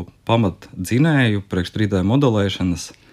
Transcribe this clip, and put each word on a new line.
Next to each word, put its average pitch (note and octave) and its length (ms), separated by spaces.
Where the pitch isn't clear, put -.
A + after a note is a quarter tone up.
pamatdzinēju A2+ 1200
priekš F2+ 240
trīs G#2+ 160
D G2 160
modelēšanas, F#2+ 800